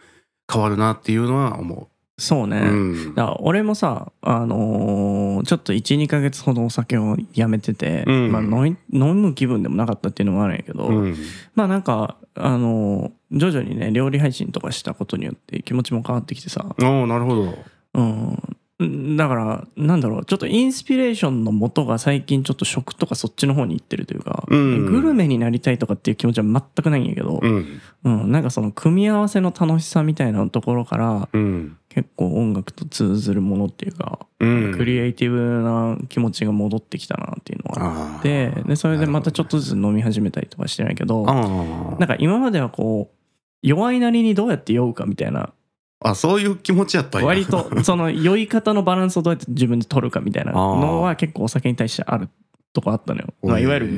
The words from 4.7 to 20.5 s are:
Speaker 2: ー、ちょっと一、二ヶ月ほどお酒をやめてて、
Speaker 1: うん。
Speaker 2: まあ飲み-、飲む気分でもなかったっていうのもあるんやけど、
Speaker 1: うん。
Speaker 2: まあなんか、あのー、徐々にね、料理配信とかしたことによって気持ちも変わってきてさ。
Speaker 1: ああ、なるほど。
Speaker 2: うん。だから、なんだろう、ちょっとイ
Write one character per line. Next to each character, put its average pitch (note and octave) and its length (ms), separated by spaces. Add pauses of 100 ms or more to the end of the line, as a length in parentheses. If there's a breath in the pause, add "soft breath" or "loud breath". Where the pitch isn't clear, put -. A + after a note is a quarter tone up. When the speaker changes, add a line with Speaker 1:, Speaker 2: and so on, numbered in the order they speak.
Speaker 2:
ー、 - 60
ち - 60
ょ - 20
っ D#3+ 40
と - 140
一、 A2+ 240
二 D3+ 100
ヶ D3 140
月 C#3 220
ほ C3+ 100
ど A#2+ 100
お A#2 60
酒 A#2 300
を G#2+ 180 (160)
や A2+ 140
め A2 100
て G#2+ 160
て、 - 320
Speaker 1:
う C3 80
ん。 B2 180
Speaker 2:
ま A2 80
あ - 40
飲 A2+ 200
み-、 E3 140 (300)
飲 E3+ 80
む G3+ 180
気 C3 140
分 A#2 160
で B1 60
も C#2+ 60
な A2 120
か A2+ 60
っ - 60
た F#2+ 100
っ - 20
て - 100
い G2+ 60
う - 20
の F#2 40
も G2+ 100
あ G2+ 40
る F2 60
ん D#2+ 40
や - 60
け - 80
ど、 - 140
Speaker 1:
う G#2+ 220
ん。 E2+ 80 (400 loud breath)
Speaker 2:
ま A3 80
あ F#3+ 40
な F#3+ 120
ん - 20
か、 A2 360 (180)
あ C3 200
の A2 560 (220)
ー、 D3 60
徐 F3+ 120
々 C#3 120
に G2+ 120
ね、 A2 160
料 C3 200
理 C#3 80
配 D3 120
信 - 200
と - 100
か - 100
し - 120
た - 100
こ G2 120
と - 120
に - 80
よ - 60
っ - 40
て - 280
気 - 100
持 B2+ 80
ち A#2+ 140
も A#2 100
変 B2+ 100
わ A#2 60
っ - 40
て - 100
き - 80
て - 60
さ。 - 140 (160)
Speaker 1:
あ B2+ 60
あ、 C3 220
な A#2 100
る A#2+ 80
ほ B2 100
ど。 F#2+ 220 (380 loud breath)
Speaker 2:
う B2+ 60
ん。 A2+ 360 (800)
だ D3+ 140
か B2+ 60
ら、 A2 320 (100)
な D3+ 200
ん D3 40
だ A#2 80
ろ A2 80
う、 - 80
ち - 80
ょ - 20
っ G3 40
と - 80
イ A3+ 140